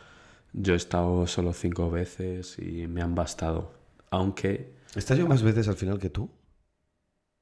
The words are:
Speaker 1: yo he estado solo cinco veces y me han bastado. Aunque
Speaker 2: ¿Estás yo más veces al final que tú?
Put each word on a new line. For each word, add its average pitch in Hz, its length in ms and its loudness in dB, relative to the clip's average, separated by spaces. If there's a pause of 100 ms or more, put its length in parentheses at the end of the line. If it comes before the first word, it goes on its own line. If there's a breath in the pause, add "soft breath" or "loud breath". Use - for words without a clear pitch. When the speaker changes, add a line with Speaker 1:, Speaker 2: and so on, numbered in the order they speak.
(520 soft breath)
Speaker 1:
yo 95 220 2
he - 20 6
estado 87 500 2
solo 87 260 0
cinco 85 380 -2
veces 90 680 -6
y 85 280 -8
me 87 160 -4
han 87 120 -2
bastado. 82 580 -2 (380)
Aunque 98 640 -2 (200 soft breath)
Speaker 2:
¿Estás 131 240 2
yo 175 80 2
más 131 160 6
veces 110 260 4
al 98 60 2
final 98 240 -2
que 95 120 -4
tú? - 200 -4 (1120)